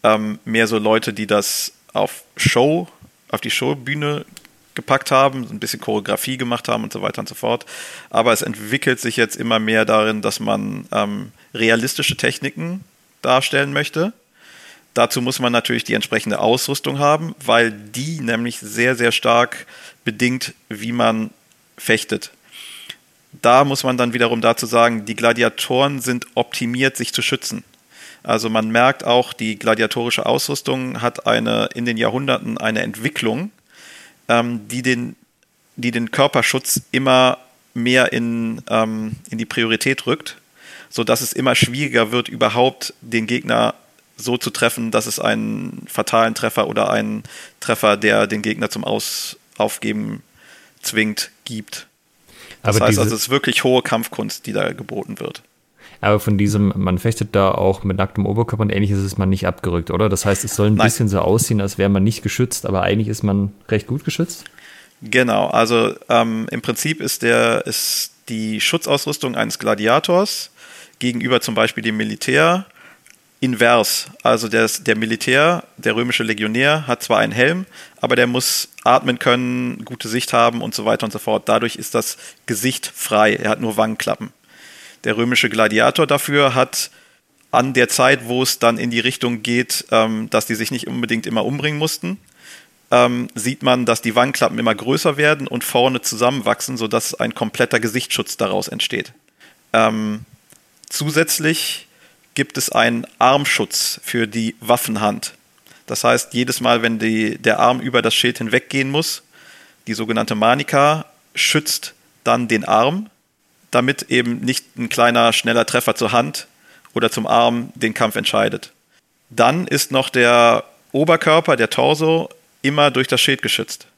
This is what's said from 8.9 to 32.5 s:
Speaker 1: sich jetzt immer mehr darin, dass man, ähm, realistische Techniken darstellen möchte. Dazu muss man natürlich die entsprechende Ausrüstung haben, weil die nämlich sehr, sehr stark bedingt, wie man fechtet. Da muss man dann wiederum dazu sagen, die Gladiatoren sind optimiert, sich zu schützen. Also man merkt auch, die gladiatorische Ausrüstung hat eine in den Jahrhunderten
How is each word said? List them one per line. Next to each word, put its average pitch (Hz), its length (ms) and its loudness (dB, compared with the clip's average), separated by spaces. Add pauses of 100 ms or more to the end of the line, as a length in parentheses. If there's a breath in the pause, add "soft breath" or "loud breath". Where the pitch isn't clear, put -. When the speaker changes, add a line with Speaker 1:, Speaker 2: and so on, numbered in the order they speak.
Speaker 1:
sich - 160 -4
jetzt 113 200 0
immer 113 240 0
mehr 110 260 2
darin, 107 360 2
dass 101 180 -4
man, 104 520 -4
ähm, 104 400 -4 (220 soft breath)
realistische 117 640 0
Techniken 160 680 -4 (380)
darstellen 139 500 0
möchte. 156 420 -2 (840 loud breath)
Dazu 117 260 2
muss 127 180 -4
man 123 120 0
natürlich 117 320 -2
die 113 100 -4
entsprechende 107 460 -2
Ausrüstung 135 600 -2
haben, 151 360 0 (100)
weil 113 260 4
die 113 480 -10
nämlich 117 400 -4
sehr, 117 360 -2
sehr 120 160 2
stark - 560 0 (360 loud breath)
bedingt, 123 500 -2 (160)
wie 110 220 -8
man 113 380 0 (480)
fechtet. - 540 -2 (1120 loud breath)
Da 127 220 6
muss 139 200 -2
man 127 140 0
dann 120 160 0
wiederum 117 280 0
dazu 117 240 2
sagen, 117 400 2
die 113 100 -6
Gladiatoren 120 840 0
sind 123 340 -4
optimiert, 123 640 -2
sich - 160 -6
zu - 80 -2
schützen. - 420 -4 (600 loud breath)
Also 110 260 0
man 110 220 0
merkt 123 320 4
auch, 123 300 2
die 110 260 -4
gladiatorische 113 680 0
Ausrüstung 131 760 -2
hat - 260 -2
eine 113 480 0
in 120 100 -4
den 117 120 -2
Jahrhunderten 117 600 -2